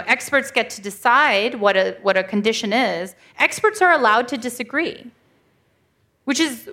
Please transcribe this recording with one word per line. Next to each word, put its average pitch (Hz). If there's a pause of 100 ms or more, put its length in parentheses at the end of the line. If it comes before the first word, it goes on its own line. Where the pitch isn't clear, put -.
experts 262
get 240
to -
decide 233
what 202
a, 190
what 190
a 190
condition 208
is, 190 (220)
experts 415
are 359
allowed 240
to 285
disagree. 247 (1160)
Which 277
is, 277